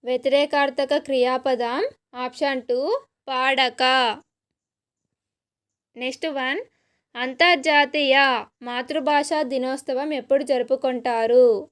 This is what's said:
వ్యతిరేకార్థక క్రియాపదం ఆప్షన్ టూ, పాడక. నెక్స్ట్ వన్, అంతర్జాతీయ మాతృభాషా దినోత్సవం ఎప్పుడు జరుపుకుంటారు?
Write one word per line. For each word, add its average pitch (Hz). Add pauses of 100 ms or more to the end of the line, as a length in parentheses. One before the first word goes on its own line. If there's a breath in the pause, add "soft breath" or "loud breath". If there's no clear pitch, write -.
వ్యతిరేకార్థక 277 (140)
క్రియాపదం 254 (420)
ఆప్షన్ 262
టూ, 247 (480)
పాడక. 262 (2000)
నెక్స్ట్ 254 (100)
వన్, 269 (560)
అంతర్జాతీయ 285 (520)
మాతృభాషా 285 (120)
దినోత్సవం 269
ఎప్పుడు 277
జరుపుకుంటారు? 247 (240)